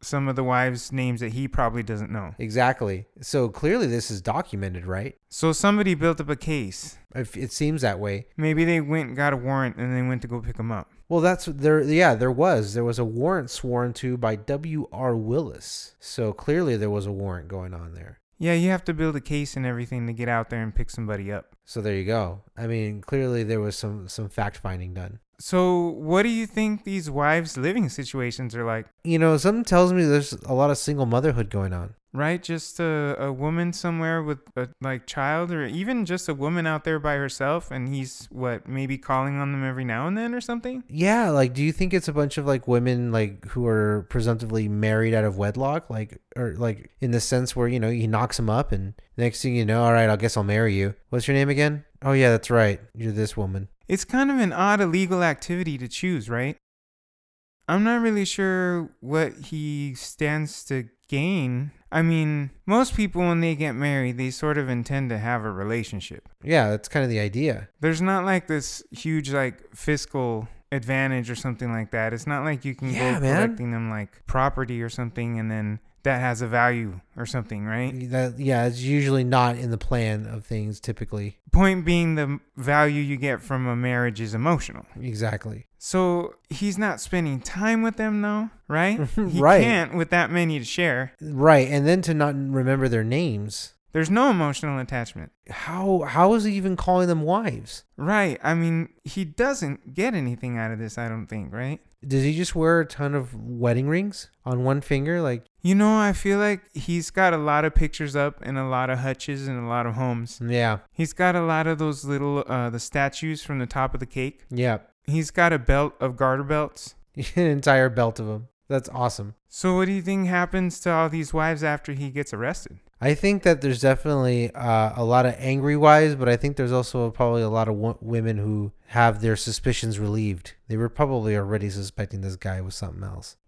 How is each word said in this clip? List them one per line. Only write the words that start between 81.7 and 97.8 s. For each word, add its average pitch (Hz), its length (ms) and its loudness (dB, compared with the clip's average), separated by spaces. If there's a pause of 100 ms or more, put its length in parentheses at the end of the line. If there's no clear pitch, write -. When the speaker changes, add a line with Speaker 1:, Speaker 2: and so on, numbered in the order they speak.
Speaker 1:
being, 170 300 4
the 143 240 -2 (180)
value 147 440 4
you 143 140 -2
get 131 260 -2
from 127 260 -4
a 120 80 -2
marriage 120 440 -2
is 110 140 -6
emotional. 139 520 -2 (140)
Speaker 2:
Exactly. 110 680 -6 (100)
Speaker 1:
So 175 580 -2 (140)
he's 202 280 -4
not 196 220 -2
spending 156 400 -2
time 220 420 -2
with 226 160 -2
them, 214 240 -2
though, 208 280 -2 (180)
right? 180 400 0
Speaker 2:
<laughs> - 80 -4
Speaker 1:
He 185 240 0
Speaker 2:
Right. 170 220 10
Speaker 1:
can't 180 340 2
with 165 140 0
that 170 220 2
many 165 280 2
to 117 60 -6
share. 135 560 0
Speaker 2:
Right, 147 480 6
and 143 160 2
then 180 180 4
to 165 100 0
not 147 220 2
remember 135 540 0
their 117 140 2
names. 113 720 -2 (200)
Speaker 1:
There's 160 160 0
no 240 200 6
emotional 147 500 0
attachment. 117 520 -8 (180)
Speaker 2:
How, 185 520 0
how 156 320 6
is 220 120 4
he 214 80 2
even 190 220 0
calling 180 320 4
them 165 140 2
wives? 156 640 -2 (120)